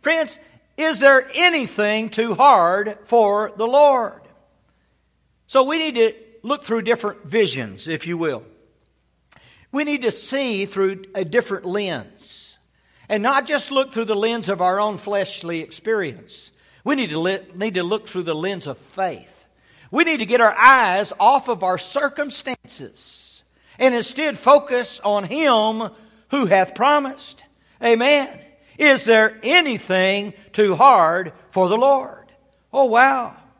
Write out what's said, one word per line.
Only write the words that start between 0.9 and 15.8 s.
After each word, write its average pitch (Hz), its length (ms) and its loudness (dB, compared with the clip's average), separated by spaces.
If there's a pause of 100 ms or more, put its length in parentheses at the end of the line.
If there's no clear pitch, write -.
there 269 340 4
anything 226 760 0
too 226 240 -4
hard 202 720 4
for 208 500 2
the 220 120 -4
Lord? 262 540 2 (1300)
So 269 160 2
we 294 140 -2
need 311 180 -4
to 226 180 2 (300)
look 285 200 -4
through 226 180 -4
different 208 440 -4
visions, 135 640 -4
if 160 180 -8
you 170 120 -6
will. 147 260 -4 (1300)
We 294 140 -2
need 294 160 -4
to 233 100 -2
see 240 540 -6
through 190 380 -4 (120)
a 190 80 -4
different 180 420 -4
lens 180 920 -10 (500)
and 208 160 -4
not 269 240 0
just 294 240 -4
look 269 220 -2
through 226 120 -4
the 208 100 -2
lens 220 340 -4
of 185 120 -4
our 185 180 0
own 208 180 -2
fleshly 185 640 -6
experience. 170 920 -8 (320)